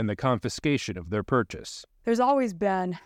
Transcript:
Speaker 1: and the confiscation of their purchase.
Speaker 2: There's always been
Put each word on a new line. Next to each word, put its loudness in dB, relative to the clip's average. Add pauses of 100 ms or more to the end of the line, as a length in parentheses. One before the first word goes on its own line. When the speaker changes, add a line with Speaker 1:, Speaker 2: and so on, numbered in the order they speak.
Speaker 1:
and 0
the -2
confiscation 0
of -10
their 0
purchase. -2 (200)
Speaker 2:
There's 2
always 2
been 0